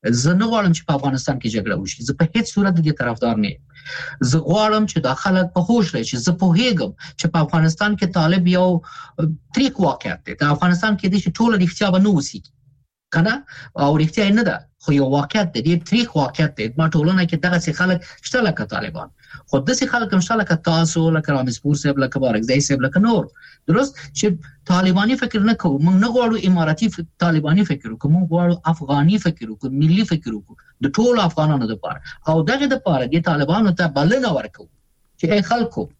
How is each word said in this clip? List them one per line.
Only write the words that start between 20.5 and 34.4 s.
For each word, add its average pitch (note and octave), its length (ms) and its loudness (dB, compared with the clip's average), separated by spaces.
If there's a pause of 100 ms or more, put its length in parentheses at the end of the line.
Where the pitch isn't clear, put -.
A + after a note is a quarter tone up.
تاسو، E3 560 0
لکه D#3 220 0
رامسپور B2+ 420 -2
صاحب، C#3+ 240 -2
لکه C3 220 -2
بارکزی B2 400 0
صاحب، C#3 200 0
لکه C3 200 0
نور. A3 260 2 (420)
درست؟ A#3+ 280 0 (180)
چې G#3 180 0 (340)
طالباني F#3 500 2
فکر A#3 240 -2
نه G#3+ 120 4
کوو. D3+ 260 0
موږ E3 140 4
نه G3 160 4
غواړو A3+ 380 0
اماراتي E3+ 420 2
ف-، - 120 -6 (180)
طالباني D#3+ 460 2
فکر C3+ 280 -6
وکړو. C#3 180 -2
موږ F3 180 2
غواړو F3 360 0
افغاني D#3 540 2
فکر D#3+ 280 -4
وکړو، A2 240 -8
ملي D#3+ 340 2
فکر D#3 260 -4
وکړو، G#2+ 240 -10 (280)
د B2+ 40 0
ټولو A3+ 340 2
افغانانو D3+ 460 0
دپاره. - 340 -8 (280)
او D#3+ 180 2
دغې C4+ 200 0
دپاره C3 400 0
دې D#3 160 0
طالبانو E3+ 480 0
ته F3 160 0
بلنه F#3 460 0
ورکوو - 360 -8 (500)